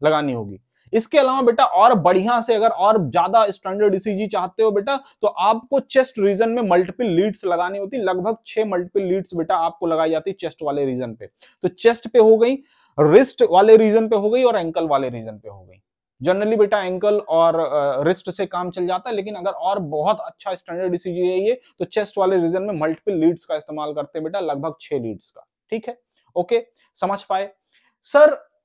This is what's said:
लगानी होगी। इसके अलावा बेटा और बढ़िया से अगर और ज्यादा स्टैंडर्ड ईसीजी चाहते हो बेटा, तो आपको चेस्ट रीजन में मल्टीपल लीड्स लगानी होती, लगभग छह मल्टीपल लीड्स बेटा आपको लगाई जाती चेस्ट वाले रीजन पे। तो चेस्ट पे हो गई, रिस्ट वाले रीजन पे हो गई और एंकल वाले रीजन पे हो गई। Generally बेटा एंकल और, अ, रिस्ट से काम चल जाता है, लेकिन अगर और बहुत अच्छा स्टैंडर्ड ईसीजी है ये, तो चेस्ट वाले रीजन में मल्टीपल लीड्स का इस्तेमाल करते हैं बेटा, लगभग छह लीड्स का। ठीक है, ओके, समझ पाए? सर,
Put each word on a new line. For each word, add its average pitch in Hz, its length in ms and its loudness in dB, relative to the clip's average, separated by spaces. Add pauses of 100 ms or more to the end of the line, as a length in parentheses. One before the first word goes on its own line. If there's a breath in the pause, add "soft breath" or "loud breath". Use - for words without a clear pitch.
लगानी 147 300 0
होगी। 101 260 -10 (340)
इसके 220 240 0
अलावा 269 240 2
बेटा 247 240 2
और 208 280 4
बढ़िया 190 480 0
से 233 140 -2
अगर 220 140 2
और 196 400 0
ज्यादा 190 420 2
स्टैंडर्ड 196 440 -2
ईसीजी 202 320 -4
चाहते 185 360 -4
हो 220 80 2
बेटा, 214 260 -2 (240 soft breath)
तो 208 60 0
आपको 226 520 -2
चेस्ट 262 400 0
रीजन 202 300 0
में 240 140 -2
मल्टीपल 185 420 0
लीड्स 196 400 -2
लगानी 180 320 -2
होती, 202 200 -8
लगभग 190 480 -4
छह 220 200 -4
मल्टीपल 185 360 -4
लीड्स 185 320 -4
बेटा 170 220 -2
आपको 165 320 -4
लगाई 160 220 0
जाती 160 220 -4
चेस्ट 170 320 -12
वाले 143 220 -2
रीजन 123 280 -6
पे। 107 140 -18 (340 soft breath)
तो 180 60 -2
चेस्ट 226 400 0
पे 254 120 2
हो 220 180 6
गई, 240 180 2 (440 soft breath)
रिस्ट 190 520 6
वाले 208 260 8
रीजन 220 320 2
पे 220 60 2
हो 208 140 0
गई 247 140 2
और 240 120 2
एंकल 165 320 -2
वाले 139 220 0
रीजन 113 280 -12
पे 107 120 -20
हो 98 140 -20
गई। 95 180 -20 (420)
Generally 202 360 0
बेटा 202 240 2
एंकल 185 360 -2
और, 165 400 2
अ, 143 440 -2
रिस्ट 180 260 -2
से 190 160 -6
काम 180 260 -6
चल 175 160 -6
जाता 185 220 -6
है, 233 60 -6
लेकिन 202 200 -8
अगर 190 160 -6
और 185 280 -4
बहुत 160 400 -2
अच्छा - 360 -10
स्टैंडर्ड 180 400 -6
ईसीजी 180 320 -4
है 185 120 -2
ये, 226 220 -2 (180 soft breath)
तो 180 60 -6
चेस्ट 208 320 -6
वाले 190 200 2
रीजन 175 260 -2
में 208 100 -6
मल्टीपल 160 440 -4
लीड्स 160 280 0
का 165 100 -4
इस्तेमाल 151 380 -8
करते 147 260 -8
हैं 156 40 -6
बेटा, 170 160 -6
लगभग 151 420 -4
छह 143 180 -6
लीड्स 113 320 -10
का। - 160 -20 (220)
ठीक 226 180 -8
है, 240 140 -12 (340)
ओके, 226 320 -2 (280)
समझ 196 280 -6
पाए? 196 280 -6 (500)
सर, - 480 4 (160)